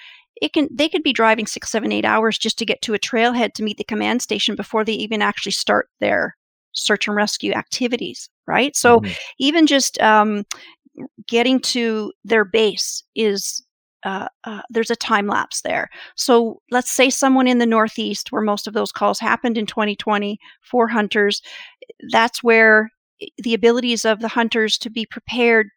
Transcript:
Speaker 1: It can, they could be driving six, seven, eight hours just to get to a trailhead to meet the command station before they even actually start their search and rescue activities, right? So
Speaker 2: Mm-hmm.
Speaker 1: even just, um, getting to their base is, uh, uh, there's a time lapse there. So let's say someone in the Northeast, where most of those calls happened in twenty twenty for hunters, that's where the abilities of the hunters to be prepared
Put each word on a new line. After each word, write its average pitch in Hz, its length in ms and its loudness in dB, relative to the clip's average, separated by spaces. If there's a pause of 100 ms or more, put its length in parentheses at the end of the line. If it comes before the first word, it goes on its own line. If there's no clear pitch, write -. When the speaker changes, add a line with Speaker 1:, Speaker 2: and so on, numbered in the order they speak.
(400)
Speaker 1:
It 302 140 -4
can, 294 180 2
they 285 160 0
could 311 160 -2
be 277 80 2
driving 220 340 2
six, - 240 -10
seven, 214 220 -2
eight 208 140 0
hours 220 320 2
just - 200 -4
to 233 60 -2
get 214 180 -10
to 220 120 -4
a 202 40 -2
trailhead 233 540 0
to - 100 -8
meet 214 140 -6
the - 80 -8
command 214 380 -4
station 202 340 -4
before 220 280 -4
they 214 100 -2
even 214 280 -4
actually 202 300 -4
start - 360 -2 (120)
their - 360 -2 (360)
search - 340 -2
and 208 80 -4
rescue 208 380 -2
activities, - 760 -6 (200)
right? 247 260 0
So 233 240 6
Speaker 2:
Mm-hmm. 202 140 -2 (260)
Speaker 1:
even 311 300 4
just, 277 320 2
um, 214 440 4 (840)
getting 247 320 2
to 226 540 -2 (120)
their 214 200 2
base 202 580 -2 (120)
is, 202 500 -2 (400)
uh, 190 240 -6 (160)
uh, 208 240 -12
there's 226 220 -2
a 233 60 0
time 202 300 0
lapse - 360 -4
there. - 260 -4 (280)
So 233 440 2 (100)
let's 247 220 -2
say 262 160 4
someone 262 400 2
in 247 100 4
the 240 80 2
Northeast, 220 640 0
where 214 120 -4
most 208 240 -2
of 214 80 -12
those 208 180 -4
calls 208 260 0
happened 220 380 -2
in 220 80 -2
twenty 208 320 -4
twenty 208 420 -4 (220)
for 233 280 0
hunters, 208 520 0 (720)
that's 226 320 0
where 220 480 6 (480)
the 226 160 -2
abilities 233 500 2
of 220 160 2
the 226 80 -4
hunters 226 500 0
to 226 120 -10
be 220 160 -6
prepared 226 720 0